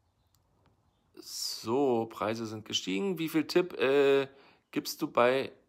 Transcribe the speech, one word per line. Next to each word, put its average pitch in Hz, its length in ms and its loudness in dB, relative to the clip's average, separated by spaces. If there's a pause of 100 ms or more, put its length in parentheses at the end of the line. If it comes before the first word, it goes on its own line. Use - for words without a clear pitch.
(1200)
So, 120 880 -2
Preise 113 360 -4
sind 107 180 -10
gestiegen. 190 540 -4
Wie 160 100 -4
viel 151 180 0
Tipp, 175 320 0
äh, 139 500 4 (440)
gibst - 280 -6
du 160 80 -2
bei, 127 440 2 (160)